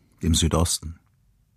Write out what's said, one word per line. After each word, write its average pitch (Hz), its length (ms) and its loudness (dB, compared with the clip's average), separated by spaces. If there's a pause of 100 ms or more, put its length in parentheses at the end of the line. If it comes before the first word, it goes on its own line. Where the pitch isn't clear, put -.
(220)
im 82 120 0
Südosten. 82 600 0 (600)